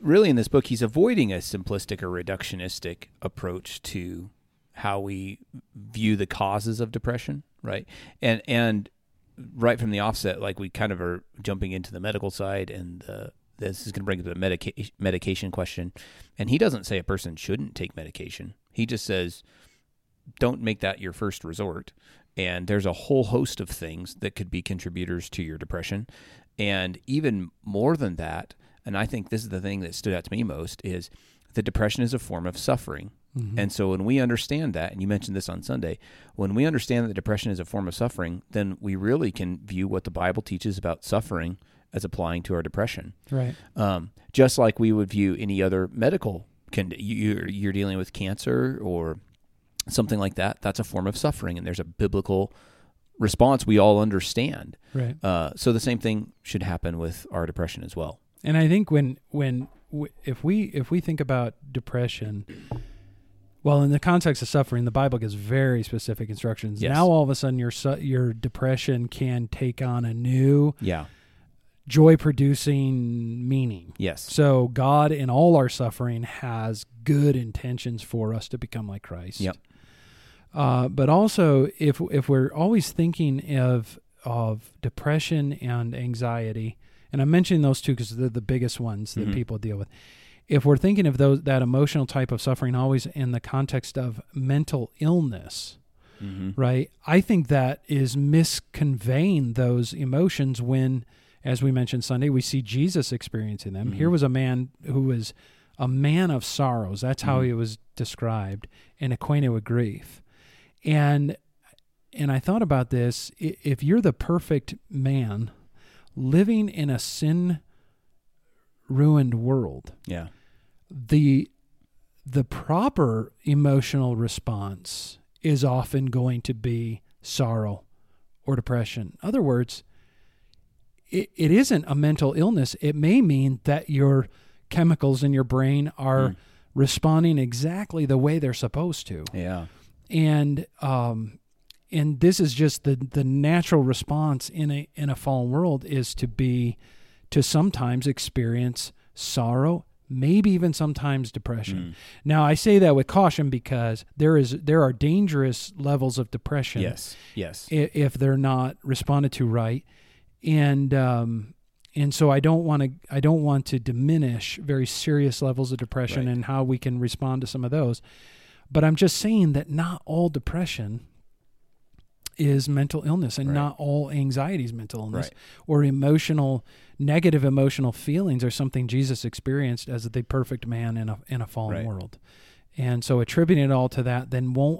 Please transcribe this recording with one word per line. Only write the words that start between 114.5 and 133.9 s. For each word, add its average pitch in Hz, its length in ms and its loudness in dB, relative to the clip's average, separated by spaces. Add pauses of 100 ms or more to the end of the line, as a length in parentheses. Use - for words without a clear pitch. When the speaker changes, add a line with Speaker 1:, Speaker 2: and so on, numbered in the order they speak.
Speaker 2:
man 131 600 -2 (640)
living 196 520 2
in 147 220 -2
a 123 80 0
sin-ruined 165 640 -2 (1700)
world, 113 580 -2 (140)
Speaker 1:
Yeah. 85 220 -6 (640)
Speaker 2:
the, 139 580 2 (800)
the 131 180 0
proper 156 880 0 (120)
emotional 139 720 2
response 101 1040 -6 (240)
is 143 220 2
often 131 420 0
going 123 360 0
to 127 120 -4
be 113 480 -6 (200)
sorrow 110 640 -2 (600)
or 135 120 0
depression. 117 640 -4
In 170 60 -6
other 233 140 2
words, 123 420 0 (1300)
it, - 260 -2
it 156 140 2
isn't 202 360 6
a 139 80 -2
mental 147 400 2
illness. 165 460 2
It 151 160 0
may 170 260 6
mean 135 420 2
that 147 240 0
your 139 400 4 (400)